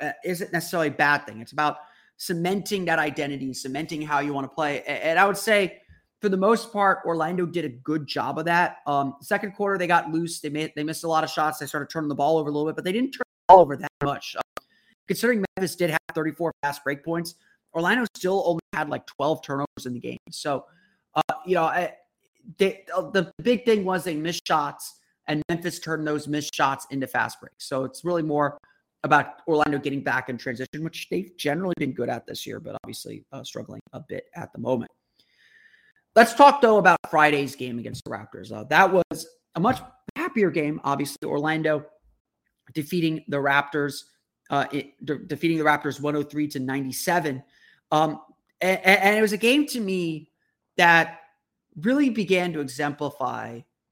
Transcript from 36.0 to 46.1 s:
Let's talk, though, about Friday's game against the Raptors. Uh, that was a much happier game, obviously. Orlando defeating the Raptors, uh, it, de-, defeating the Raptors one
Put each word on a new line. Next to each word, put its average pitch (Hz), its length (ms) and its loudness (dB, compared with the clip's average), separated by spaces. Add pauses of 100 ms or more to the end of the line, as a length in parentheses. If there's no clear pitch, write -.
Let's 226 180 8
talk, 285 260 10
though, 220 180 6
about 175 200 6 (120)
Friday's 147 440 4
game 123 240 -8
against - 260 -10
the - 60 -10
Raptors. 104 420 -12
Uh, 107 120 -10
that 175 280 6
was 170 340 0 (280)
a 165 60 -4
much 247 200 2 (360)
happier 233 340 2
game, 151 320 -2
obviously. 139 460 -4
Orlando 151 580 0 (840)
defeating 160 560 -2
the 143 80 -2
Raptors, 143 680 0 (460)
uh, 139 220 0
it, - 320 -8
de-, 143 140 -4
defeating 165 400 -2
the 151 60 0
Raptors 147 360 2
one 147 140 -2